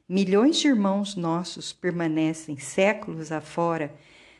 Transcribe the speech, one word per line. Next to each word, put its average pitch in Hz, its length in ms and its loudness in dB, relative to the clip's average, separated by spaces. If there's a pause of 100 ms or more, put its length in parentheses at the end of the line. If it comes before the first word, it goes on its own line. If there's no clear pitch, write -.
Milhões 196 500 4
de 302 100 2
irmãos 202 480 2
nossos 170 580 -4
permanecem 160 840 -2
séculos 170 720 -2
afora 156 640 -2 (440)